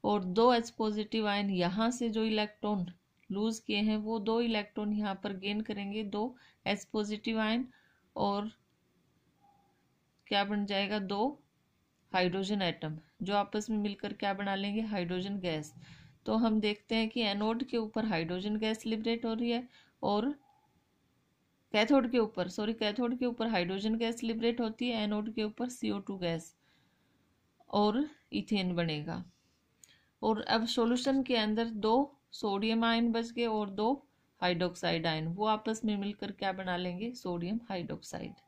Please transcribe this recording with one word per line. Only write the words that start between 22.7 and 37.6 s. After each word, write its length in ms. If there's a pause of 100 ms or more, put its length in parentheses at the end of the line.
कैथोड 460
के 60
ऊपर 220
हाइड्रोजन 480
गैस 280
लिबरेट 380
होती 280
है, 140
एनोड 300
के 100
ऊपर 260
सीओ 300
टू 180
गैस 380 (1120)
और 400 (240)
इथेन 420
बनेगा। 500 (1000)
और 180
अब 240
सॉल्यूशन 580
के 120
अंदर 300
दो 480 (180)
सोडियम 520
आयन 280
बच 200
गए 140
और 240
दो 380 (340)
हाइड्रोक्साइड 680
आयन, 200
वो 180
आपस 400
में 120
मिलकर 340
क्या 200
बना 260
लेंगे, 360
सोडियम 460 (100)